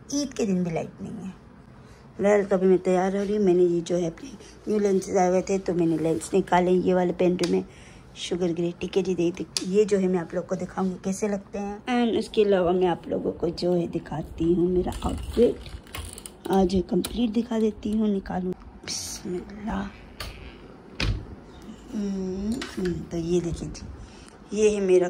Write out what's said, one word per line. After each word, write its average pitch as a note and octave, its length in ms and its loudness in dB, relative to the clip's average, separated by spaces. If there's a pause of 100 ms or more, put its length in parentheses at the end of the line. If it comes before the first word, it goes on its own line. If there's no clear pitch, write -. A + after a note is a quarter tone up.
(140)
ईद C#4+ 200 -4
के A#3 120 -2
दिन F#3 180 2
भी E3 100 -2
light - 280 -6
नहीं F3 220 -10
है। F#3+ 100 -12 (840)
वेल, G3+ 240 6
तो G3+ 120 2
अभी F#3 100 2
मैं F#3 140 6
तैयार F#3 360 2
हो G3+ 60 -2
रही G3+ 140 0
हूँ। G#3 100 2
मैंने F3+ 180 6
ये E3+ 160 4
जो F3 160 0
है F3 100 0
अपने - 240 -8 (380)
new G#3+ 100 0
lenses F#3+ 380 2
आए F3+ 120 6
हुए F#3 140 4
थे G3 160 0
तो F#3+ 160 -2
मैंने E3 240 2
lens D#3 360 0
निकाले, F3+ 360 4
ये F#3 240 4
वाले F3+ 200 2
पहन F3+ 220 2
रही F3 140 0
हूँ F#3+ 100 2
मैं, F#3+ 40 -4 (540)
शुगर F3 340 -2
ग्रे, E3+ 280 -2
ठीक F#3+ 160 -6
है F#3+ 60 4
जी। F#3+ 120 -2
दे, E3+ 160 2
दे, F#3 140 -6 (220)
ये G3+ 180 4
जो G3+ 140 2
है F#3 100 2
मैं F#3 100 2
आप E3 160 -8
लोग F3 120 -4
को F#3 100 -4
दिखाऊंगी F#3 380 -4 (100)
कैसे G3 240 -2
लगते G3 300 -6
हैं। G3+ 280 -8
And A#3+ 320 0
उसके A3 260 2
अलावा F#3 280 4
मैं F#3 160 4
आप E3 200 0
लोगों F#3 240 -2
को - 160 -4 (140)
जो F3 100 2
है E3+ 160 2
दिखाती E3 640 -2
हूँ F3 160 4
मेरा F3+ 240 0 (120)
आउटफिट, - 520 2 (960)
आज F#3+ 240 4 (160)
complete G#3+ 400 0
दिखा A3+ 300 -2
देती G#3+ 320 0
हूँ, G#3+ 160 2
निकालूँ। F#3 440 -2 (320)
बिस्मिल्लाह। G3+ 1000 -8 (2000)
हम्म, G3 680 -4 (160)
हम्म, F3+ 160 0 (100)
तो - 140 -8
ये E3+ 240 0
देखिए D#3+ 280 -4
जी, - 140 -12 (680)
ये G#3+ 180 4
है G3+ 100 0
मेरा F3+ 300 6